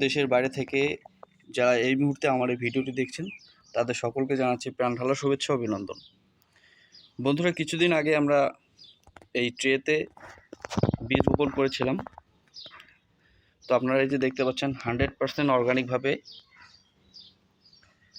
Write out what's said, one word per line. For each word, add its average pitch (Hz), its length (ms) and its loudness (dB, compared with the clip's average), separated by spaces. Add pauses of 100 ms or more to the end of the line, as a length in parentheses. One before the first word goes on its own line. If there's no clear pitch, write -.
দেশের 139 220 2
বাইরে 127 220 2
থেকে 135 320 -2 (760)
যারা 123 200 4
এই 127 200 2
মুহূর্তে 143 380 0
আমার 127 160 0
এই 123 140 -2
ভিডিওটি 131 360 -2
দেখছেন, 143 260 -6 (460)
তাদের 120 320 0
সকলকে 135 320 -2
জানাচ্ছি 127 340 -2
প্রাণ 123 280 0
ঢালা 127 160 0
শুভেচ্ছা, 139 420 0
অভিনন্দন। 107 420 -4 (1300)
বন্ধুরা, 151 260 2
কিছুদিন 165 420 0
আগে 156 240 2
আমরা 143 220 4 (960)
এই 123 140 2 (100)
ট্রেতে 135 380 2 (1120)
বীজ 135 200 -4
রোপণ 143 280 2
করেছিলাম। 135 400 0 (1700)
তো - 80 -10
আপনারা 127 280 2
এই 135 100 2
যে 143 60 0
দেখতে 131 260 0
পাচ্ছেন, 131 260 -2 (140)
হান্ড্রেড 120 340 0
পার্সেন্ট 143 320 0
অর্গানিকভাবে 127 600 2 (2000)